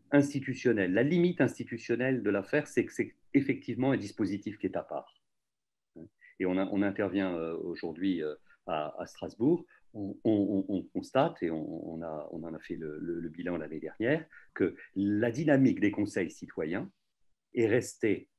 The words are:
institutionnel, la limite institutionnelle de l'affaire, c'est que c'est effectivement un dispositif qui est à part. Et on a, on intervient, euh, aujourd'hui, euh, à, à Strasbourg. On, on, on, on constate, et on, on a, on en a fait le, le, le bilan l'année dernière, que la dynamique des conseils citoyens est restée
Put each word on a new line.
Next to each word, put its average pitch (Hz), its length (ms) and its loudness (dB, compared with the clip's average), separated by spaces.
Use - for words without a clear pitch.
institutionnel, 127 840 2
la 113 100 4
limite 175 380 4
institutionnelle 120 840 0
de 101 80 2
l'affaire, 143 340 0
c'est - 200 0
que - 80 -14
c'est 107 200 -4
effectivement 131 560 0
un 123 60 2
dispositif 101 600 -4
qui - 80 -8
est 92 120 -2
à 80 40 -4
part. - 320 -10
Et 90 40 0
on 90 120 2
a, 95 140 2
on 98 120 0
intervient, 98 520 0
euh, 82 220 -4
aujourd'hui, 85 680 -2
euh, 76 100 -4
à, 76 320 -4
à 85 80 -8
Strasbourg. 135 600 -2
On, 104 300 -8
on, 101 460 4
on, 104 40 -2
on 90 100 0
constate, 135 600 -2
et 82 80 0
on, 82 420 -6
on 82 80 -8
a, 78 300 -8
on - 120 -10
en 82 100 -10
a 80 60 -10
fait - 180 -10
le, 78 220 -8
le, 85 200 -4
le 82 100 -6
bilan 87 280 -4
l'année 78 240 -6
dernière, 127 440 -2
que 85 200 2
la 104 360 2
dynamique 135 500 6
des 104 100 4
conseils 104 400 -2
citoyens - 580 -6
est 117 120 4
restée 110 720 0